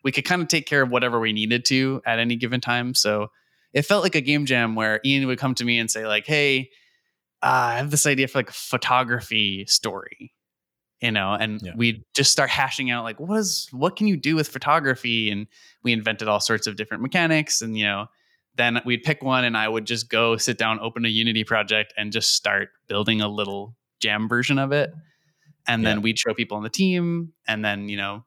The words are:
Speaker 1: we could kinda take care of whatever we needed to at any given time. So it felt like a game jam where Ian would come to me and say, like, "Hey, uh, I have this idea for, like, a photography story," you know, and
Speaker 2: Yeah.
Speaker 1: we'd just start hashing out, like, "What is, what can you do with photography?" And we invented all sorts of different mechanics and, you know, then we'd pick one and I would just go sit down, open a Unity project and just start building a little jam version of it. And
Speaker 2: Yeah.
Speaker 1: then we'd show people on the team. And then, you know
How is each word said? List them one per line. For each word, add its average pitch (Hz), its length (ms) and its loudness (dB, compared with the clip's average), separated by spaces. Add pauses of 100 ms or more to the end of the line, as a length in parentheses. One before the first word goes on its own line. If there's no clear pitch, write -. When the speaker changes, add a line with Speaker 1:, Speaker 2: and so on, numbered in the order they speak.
Speaker 1:
we 139 100 2
could 135 120 0
kinda 180 220 0
take 160 200 2
care 143 160 4
of 123 80 2
whatever 120 300 2
we 110 120 0
needed 110 340 0
to 135 380 2
at 113 140 0
any 117 180 2
given 123 240 -2
time. 120 340 -2
So 107 340 2 (440)
it 143 100 2
felt 202 200 2
like 175 140 2
a 151 40 4
game 147 260 2
jam 120 280 2
where 110 300 0
Ian 135 240 4
would 127 100 -2
come 131 180 0
to 120 80 -4
me 120 140 2
and 113 120 0
say, 110 160 -4
like, 107 200 0
"Hey, 139 440 2 (720)
uh, - 40 0 (280)
I - 40 -2
have 143 140 -4
this 151 140 2
idea 135 220 2
for, 139 100 -2
like, - 120 -4
a - 20 -18
photography 113 1120 -2
story," - 680 -4 (680)
you 120 120 0
know, 101 220 0
and 107 280 -4
Speaker 2:
Yeah. 90 140 -10
Speaker 1:
we'd 113 280 0 (100)
just 135 180 4
start 135 180 2
hashing 135 400 0
out, 120 140 -2
like, 113 160 -10
"What 196 180 -2
is, 196 340 -2
what 151 240 0
can 214 120 0
you 190 80 2
do 147 200 0
with 151 120 0
photography?" 123 840 0
And 101 160 -6 (360)
we 120 100 2
invented 110 360 0
all 104 120 4
sorts - 260 -2
of 104 100 -8
different 107 260 -8
mechanics 156 600 0
and, 110 160 -6
you 104 60 0
know, 104 220 -2 (500)
then 120 280 2
we'd 123 180 -2
pick 151 200 -2
one 131 220 2
and 117 120 0
I 110 120 0
would 110 180 -2
just 117 220 -4
go 113 280 2
sit 117 220 -2
down, 110 220 0
open 117 240 -6
a 117 40 0
Unity 110 340 0
project 107 540 0
and 104 160 -6
just 110 240 0
start 101 320 0 (180)
building 107 340 0
a 107 80 0
little 104 480 -6 (240)
jam 107 280 0
version 123 320 2
of 135 100 -2
it. 147 220 0 (760)
And 113 160 0
Speaker 2:
Yeah. 110 80 2
Speaker 1:
then 107 120 0
we'd 110 180 0
show 113 140 -2
people 110 220 -4
on 107 60 -6
the 113 80 -8
team. 170 640 0 (160)
And 107 160 -2
then, 101 240 -2
you 101 80 -6
know 101 300 -6